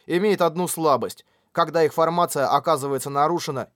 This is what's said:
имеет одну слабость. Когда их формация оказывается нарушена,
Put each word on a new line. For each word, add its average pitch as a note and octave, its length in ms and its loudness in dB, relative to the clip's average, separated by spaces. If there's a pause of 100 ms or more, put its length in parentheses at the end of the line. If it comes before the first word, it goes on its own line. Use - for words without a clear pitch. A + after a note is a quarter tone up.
имеет F3+ 340 0
одну E3+ 280 0
слабость. C3+ 580 -2 (260)
Когда E3 320 2
их C#3+ 80 2
формация E3 560 0
оказывается C#3 640 0
нарушена, D3 640 -2